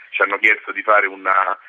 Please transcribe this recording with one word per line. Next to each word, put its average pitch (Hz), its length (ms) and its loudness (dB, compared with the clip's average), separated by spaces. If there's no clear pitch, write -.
ci - 120 -2
hanno 98 160 0
chiesto 107 340 0
di 98 100 -10
fare 104 240 2
una, 95 500 -2